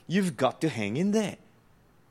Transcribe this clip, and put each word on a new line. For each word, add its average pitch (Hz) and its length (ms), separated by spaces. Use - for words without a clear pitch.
you've 180 320
got 127 240
to 160 80
hang 110 260
in 190 140
there"? 208 260